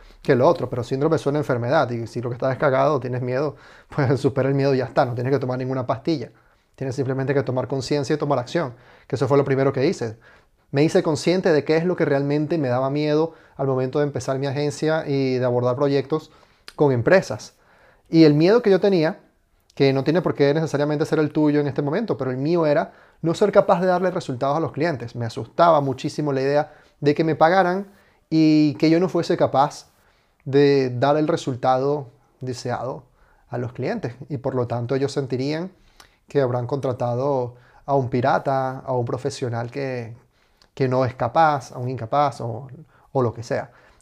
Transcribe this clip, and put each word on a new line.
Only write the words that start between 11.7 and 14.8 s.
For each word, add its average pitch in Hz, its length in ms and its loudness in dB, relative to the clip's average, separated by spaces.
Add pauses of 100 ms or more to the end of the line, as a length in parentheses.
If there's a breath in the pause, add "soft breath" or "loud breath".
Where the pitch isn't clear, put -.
es 165 80 0
lo 180 100 0
que 170 100 0
realmente 143 520 0
me 143 100 0
daba 131 220 0
miedo 151 440 0 (220 loud breath)
al 139 120 -4
momento 131 320 0
de 147 60 2
empezar 135 320 -4
mi 139 100 -4
agencia 147 600 -2